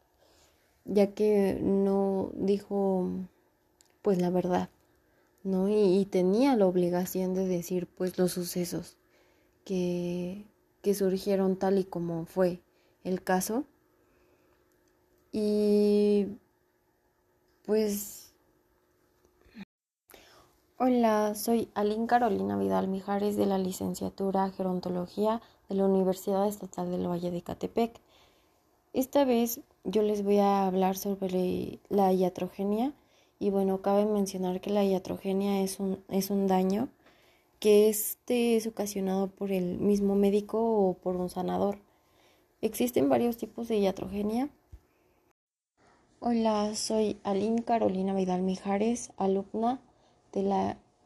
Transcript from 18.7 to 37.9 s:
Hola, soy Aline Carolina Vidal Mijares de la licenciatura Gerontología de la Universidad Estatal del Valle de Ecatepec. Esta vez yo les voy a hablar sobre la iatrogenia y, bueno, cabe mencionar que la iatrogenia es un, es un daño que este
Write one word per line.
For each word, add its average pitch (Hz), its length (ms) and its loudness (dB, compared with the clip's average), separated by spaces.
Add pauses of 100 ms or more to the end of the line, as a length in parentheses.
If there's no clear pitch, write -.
Hola, 220 580 2
soy 233 400 -2
Aline 214 320 -2
Carolina 202 500 0
Vidal 190 300 0
Mijares 202 500 -4
de 208 80 2
la 190 140 0
licenciatura 190 880 -4
Gerontología 185 920 -4 (260)
de 202 60 -4
la 196 100 2
Universidad 190 640 2
Estatal 190 420 -6
del 180 180 -4
Valle 175 220 -4
de 175 80 -6
Ecatepec. - 640 -4 (880)
Esta 277 320 0
vez 240 380 0 (220)
yo 190 180 0
les 208 220 -2
voy 202 160 4
a 196 260 2
hablar 190 320 0
sobre 185 800 -4 (100)
la 196 220 4
iatrogenia 196 840 -2 (420)
y, 202 140 -2
bueno, 190 320 0
cabe 202 240 2
mencionar 190 540 -2
que 196 100 -6
la 208 120 2
iatrogenia 196 760 -2
es 190 180 -4
un, 190 280 -4
es 196 240 -2
un 196 160 0
daño 190 420 0 (720)
que 208 280 6
este 233 680 0